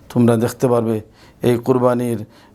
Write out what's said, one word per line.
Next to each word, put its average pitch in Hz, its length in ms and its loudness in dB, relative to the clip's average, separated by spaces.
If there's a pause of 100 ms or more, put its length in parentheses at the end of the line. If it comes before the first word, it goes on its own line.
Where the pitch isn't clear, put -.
(140)
তোমরা 117 240 4
দেখতে 120 300 -2
পারবে 113 340 0 (400)
এই 120 160 2
কুরবানির 123 680 -2 (300)